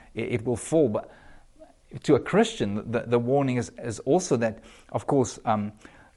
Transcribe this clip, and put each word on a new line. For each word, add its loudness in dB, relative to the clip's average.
it, -4
it -2
will 0
fall. 2
But -4
to 6
a 4
Christian, 0
the, -2
the 2
warning 0
is, -4
is -8
also 2
that, -2
of -4
course, 2
um, 0